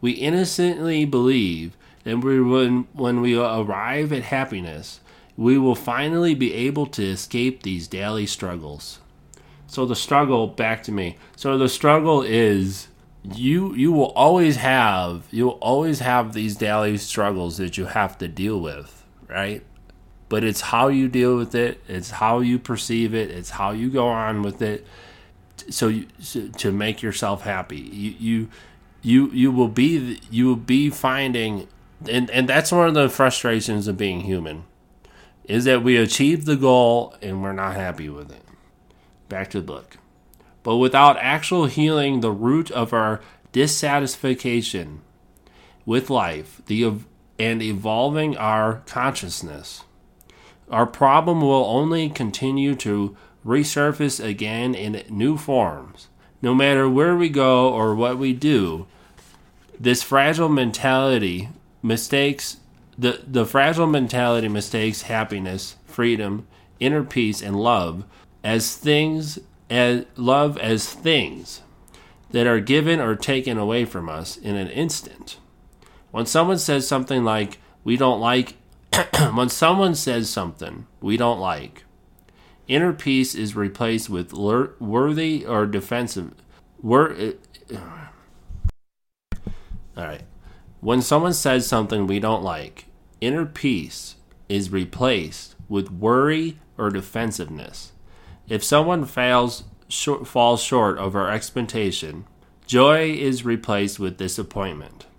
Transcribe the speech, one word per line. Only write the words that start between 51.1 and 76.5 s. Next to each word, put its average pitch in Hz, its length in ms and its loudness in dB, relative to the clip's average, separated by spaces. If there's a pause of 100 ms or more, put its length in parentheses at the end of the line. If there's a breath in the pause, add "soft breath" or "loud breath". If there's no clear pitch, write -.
will 139 240 4
only 156 440 0
continue 135 640 -2
to 104 420 -2 (280 loud breath)
resurface 147 800 0
again 110 520 -4
in 107 340 -6
new 120 280 0
forms. 113 680 -2 (340 soft breath)
No 120 120 2
matter 135 360 4
where 151 260 4
we 175 140 2
go 131 440 4
or 110 220 2
what 123 220 0
we 131 160 0
do, 104 520 0 (920 soft breath)
this 123 240 2
fragile 156 460 4
mentality 127 1000 2 (320)
mistakes, 139 760 -2 (400)
the, 123 280 -2
the 127 200 0
fragile 160 420 4
mentality 123 600 2
mistakes 107 560 -2
happiness, 101 720 -4 (100)
freedom, 107 640 -2 (320 soft breath)
inner 143 240 0
peace, 117 380 -2
and 101 180 -4
love 101 460 0 (380 soft breath)
as 110 320 -2
things, 151 640 0 (300)
as, 123 360 2 (100)
love 139 420 2
as 110 340 -2
things 120 720 -2 (680 soft breath)
that 120 160 2
are 117 120 4
given 151 400 2
or 113 160 -2
taken 131 420 -4
away 113 280 0
from 87 240 -8
us 80 280 -10
in 104 180 -6
an 95 140 -6
instant. - 680 -8 (760 soft breath)
When 113 140 -4
someone 175 320 2